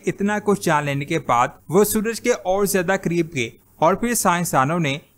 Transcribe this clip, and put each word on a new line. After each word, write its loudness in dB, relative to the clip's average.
इतना -2
कुछ 0
जान 2
लेने -4
के -4
बाद 0
वो 4
सूरज -2
के -2
और 0
ज्यादा 0
करीब -2
गए -4
और 4
फिर -2
साइंसदानों 0
ने -2